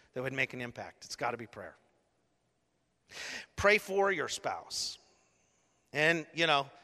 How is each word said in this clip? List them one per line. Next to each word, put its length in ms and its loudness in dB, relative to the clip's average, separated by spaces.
that 80 -4
would 100 -4
make 220 -2
an 60 -8
impact, 440 -12
it's 120 -12
gotta 200 -2
be 100 -10
prayer. 300 -14
Pray 220 6
for 320 2
your 180 -2
spouse. 680 -6
And, 400 4
you 120 2
know, 240 4